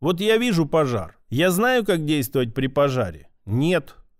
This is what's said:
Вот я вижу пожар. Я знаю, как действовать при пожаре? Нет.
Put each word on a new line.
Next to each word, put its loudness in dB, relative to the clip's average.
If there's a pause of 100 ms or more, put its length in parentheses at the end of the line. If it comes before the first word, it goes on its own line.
Вот -2
я 2
вижу 2
пожар. -2 (120)
Я 2
знаю, 2
как 0
действовать -2
при -2
пожаре? -2 (180)
Нет. 0 (240)